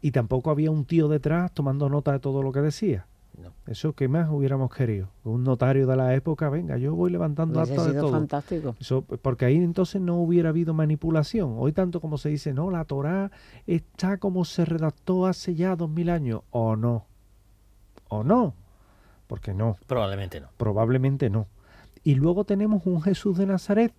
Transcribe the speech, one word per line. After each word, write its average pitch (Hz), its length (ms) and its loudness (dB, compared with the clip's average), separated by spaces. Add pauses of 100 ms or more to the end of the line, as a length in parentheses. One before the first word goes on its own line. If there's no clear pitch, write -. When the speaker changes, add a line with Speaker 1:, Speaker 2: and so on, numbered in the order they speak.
Speaker 1:
Y 147 100 0
tampoco 127 400 0
había 151 200 2
un 156 140 0
tío 165 240 4
detrás 151 440 0
tomando 139 360 0
nota 143 240 0
de 139 60 0
todo 135 240 -2
lo 135 100 -2
que 139 80 0
decía. 151 460 0 (300)
Speaker 2:
No. 87 160 -20 (140)
Speaker 1:
Eso, 143 280 -4
¿qué 135 120 -2
más 156 240 2
hubiéramos 135 420 0
querido? 104 360 -2 (160)
Un 117 180 -2
notario 131 460 2
de 131 80 2
la 131 180 2
época, 147 360 -2
venga, 151 280 -4
yo 139 160 -2
voy 175 160 0
levantando 160 480 -2
Speaker 3:
Hubiese 135 140 0
Speaker 1:
acta 165 120 0
de 160 60 2
Speaker 3:
sido 143 120 0
Speaker 1:
todo. 143 100 2
Speaker 3:
fantástico. 143 680 -2
Speaker 1:
Eso, 131 220 -2
porque 127 420 -2
ahí 135 120 4
entonces 175 440 0
no 175 180 0
hubiera 170 320 4
habido 165 220 0
manipulación. 156 880 0
Hoy 135 140 2
tanto 180 280 0
como 151 160 -6
se 143 120 -4
dice, 147 260 -4
no, 165 160 -2
la 170 140 -4
Torá 156 480 -4 (340)
está 185 520 -2
como 180 260 0
se 170 200 -2
redactó 165 640 -2
hace 180 300 -2
ya 185 180 0
dos 165 160 -4
mil 165 200 -2
años. 135 400 -2
¿O 113 260 0
no? 117 300 0 (1000)
¿O 107 140 -4
no? 196 320 2 (720)
Porque 107 260 -10
no. 104 260 -2 (100)
Speaker 2:
Probablemente 98 520 -4
no. - 160 -20
Speaker 1:
Probablemente 123 720 0
no. 104 200 -2 (560)
Y 143 100 4
luego 170 300 2
tenemos 208 420 0
un 175 160 0
Jesús 190 340 0
de 196 100 2
Nazaret 202 520 2